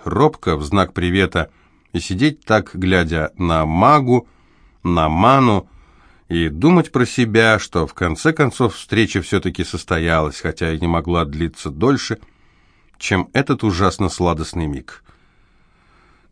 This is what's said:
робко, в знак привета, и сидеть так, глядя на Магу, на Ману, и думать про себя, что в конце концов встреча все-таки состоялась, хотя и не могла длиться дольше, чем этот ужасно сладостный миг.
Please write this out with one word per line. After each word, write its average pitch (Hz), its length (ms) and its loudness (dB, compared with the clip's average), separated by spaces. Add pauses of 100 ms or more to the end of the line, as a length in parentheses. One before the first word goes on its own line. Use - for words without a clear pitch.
робко, 92 540 0
в 73 60 -6
знак 90 280 -2
привета, 87 580 0 (440)
и 90 40 -4
сидеть 113 460 -2
так, 107 300 0
глядя 87 640 0
на 82 260 0
Магу, 123 640 2 (540)
на 85 260 0
Ману, 107 580 4 (600)
и 82 220 -2
думать 151 420 2
про 123 140 0
себя, 113 520 2
что 85 280 -4
в - 80 -12
конце 92 400 0
концов 131 400 0
встреча 101 480 -2
все-таки 90 420 -4
состоялась, 82 760 -2
хотя 80 340 -4
и 78 40 -6
не 82 80 -2
могла 85 380 0
длиться 78 460 -6
дольше, 117 480 -2 (800)
чем 90 340 -2
этот 135 320 -2
ужасно 95 460 0
сладостный 82 560 -4
миг. - 380 -10 (1300)